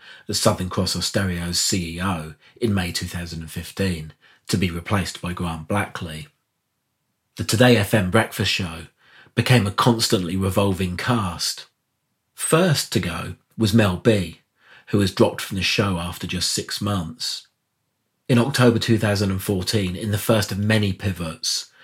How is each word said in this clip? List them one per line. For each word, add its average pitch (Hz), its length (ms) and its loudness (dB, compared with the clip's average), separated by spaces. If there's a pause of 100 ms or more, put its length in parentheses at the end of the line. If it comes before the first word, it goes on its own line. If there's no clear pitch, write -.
(280)
as 101 100 -4
Southern 92 320 2
Cross 92 280 -2
Austereo's 87 600 -2
C 85 380 -2
E 87 60 -6
O 82 340 -4 (240)
in 110 140 0
May 90 180 0
two 87 160 -6
thousand 85 320 -8
and 80 100 -10
fifteen, 85 640 -4 (380)
to 101 80 0
be 90 120 2
replaced 85 520 -4
by 87 100 -6
Grant 85 380 -6
Blackley. 82 580 -6 (1080)
The - 80 -4
Today 123 320 6
F 104 160 0
M 95 180 4
breakfast 110 400 0
show 82 360 -6 (480)
became 120 300 4
a 98 60 -2
constantly 110 640 2
revolving 95 600 0
cast. 101 720 -4 (640)
First - 580 2
to 107 80 2
go 87 360 -8 (220)
was 104 160 2
Mel 101 220 6
B, 95 460 0 (460)
who 104 100 0
was 98 180 2
dropped 101 240 4
from - 160 -8
the 92 80 -2
show 101 340 0
after 85 300 -8
just 90 240 -4
six - 300 -6
months. 90 680 -4 (800)
In 123 100 4
October 120 420 4
two 113 180 2
thousand 104 340 0
and 95 100 -2
fourteen, 95 540 -2
in 107 160 -4
the 104 60 -2
first 110 340 0
of 95 60 -4
many 104 340 2
pivots, 87 800 -6 (120)